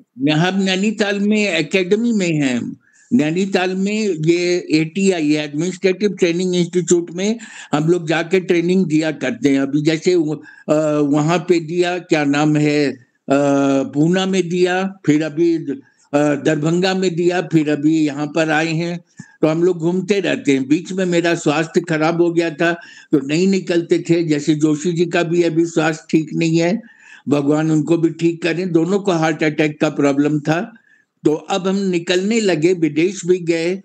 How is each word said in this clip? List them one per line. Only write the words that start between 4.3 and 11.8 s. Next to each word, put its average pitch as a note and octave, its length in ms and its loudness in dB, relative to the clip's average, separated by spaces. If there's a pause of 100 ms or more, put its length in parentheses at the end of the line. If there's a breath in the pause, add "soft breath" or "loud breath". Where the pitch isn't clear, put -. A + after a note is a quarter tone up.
एटीआई, E3 520 0
ये D3+ 180 0
administrative F3+ 720 -2
training F3+ 420 0
institute F3 560 0
में G3+ 280 -4 (340 loud breath)
हम D#3 140 0
लोग E3+ 200 0
जाके E3 320 0
training F3+ 460 0
दिया D#3 260 0
करते C3+ 380 -2
हैं। C#3 100 2
अभी C#3 220 -2
जैसे D#3+ 340 0
व-, D3+ 260 -2 (280 loud breath)
अ, D3+ 60 2 (280)
वहाँ D3 340 2
पे E3+ 220 0
दिया, F3 400 -2